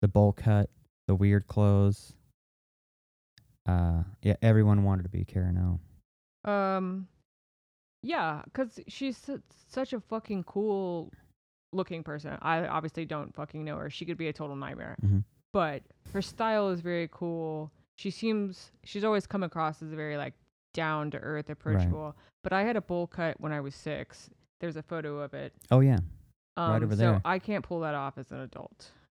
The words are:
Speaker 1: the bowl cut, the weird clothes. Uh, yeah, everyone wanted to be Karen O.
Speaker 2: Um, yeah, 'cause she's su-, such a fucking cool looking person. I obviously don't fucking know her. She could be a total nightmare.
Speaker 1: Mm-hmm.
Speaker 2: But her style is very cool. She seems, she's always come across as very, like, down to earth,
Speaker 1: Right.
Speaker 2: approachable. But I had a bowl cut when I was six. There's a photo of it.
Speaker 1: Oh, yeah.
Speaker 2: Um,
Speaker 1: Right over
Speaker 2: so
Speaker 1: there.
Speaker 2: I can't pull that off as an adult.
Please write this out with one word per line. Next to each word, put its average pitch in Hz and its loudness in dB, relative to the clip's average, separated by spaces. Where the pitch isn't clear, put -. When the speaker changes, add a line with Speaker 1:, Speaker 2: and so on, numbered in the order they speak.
Speaker 1:
the 104 6
bowl 104 6
cut, 104 4
the 98 4
weird 101 4
clothes. 101 4
Uh, 85 2
yeah, 101 2
everyone 107 6
wanted 95 2
to 92 -6
be 90 -2
Karen 90 0
O. - -6
Speaker 2:
Um, 190 -2
yeah, 185 -2
'cause 254 -4
she's 269 -6
su-, - -10
such 262 -6
a 240 -4
fucking 208 -6
cool 196 -4
looking 180 -6
person. 147 -10
I 165 0
obviously 156 -4
don't 151 -8
fucking 151 -10
know 151 -8
her. 147 -8
She 156 -12
could 170 -6
be 165 -6
a 151 -4
total 147 -10
nightmare. 135 -10
Speaker 1:
Mm-hmm. 101 4
Speaker 2:
But 156 0
her 196 -2
style 214 0
is 180 -4
very 170 -4
cool. 160 -6
She - -8
seems, 208 -4
she's 202 -8
always 214 2
come 196 -2
across 160 -4
as 160 -10
very, 156 -6
like, 135 -6
down 156 -2
to 143 -6
earth, 151 -6
Speaker 1:
Right. 151 -8
Speaker 2:
approachable. 120 0
But 185 -4
I 190 2
had 226 0
a 202 -2
bowl 175 -4
cut 165 -4
when 156 -6
I 147 -4
was 139 -8
six. - -10
There's 165 -6
a 156 -10
photo 151 -8
of 147 -10
it. 139 -10
Speaker 1:
Oh, 127 8
yeah. 131 6
Speaker 2:
Um, - 2
Speaker 1:
Right 110 2
over 107 2
Speaker 2:
so 101 2
Speaker 1:
there. 107 6
Speaker 2:
I 180 0
can't 202 -4
pull 170 -6
that 156 -2
off 139 -6
as 135 -14
an 131 -10
adult. - -16